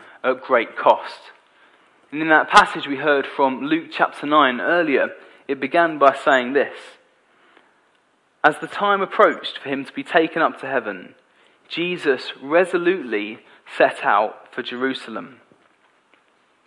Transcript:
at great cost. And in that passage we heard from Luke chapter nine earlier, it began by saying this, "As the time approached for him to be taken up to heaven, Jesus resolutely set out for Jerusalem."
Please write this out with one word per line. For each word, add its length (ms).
at 200
great 340
cost. 560
And 80
in 80
that 220
passage 360
we 100
heard 300
from 360
Luke 280
chapter 360
nine 340
earlier, 480
it 100
began 400
by 160
saying 380
this, 460
"As 140
the 100
time 320
approached 580
for 120
him 160
to 60
be 120
taken 380
up 180
to 60
heaven, 480
Jesus 720
resolutely 1080
set 280
out 480
for 100
Jerusalem." 800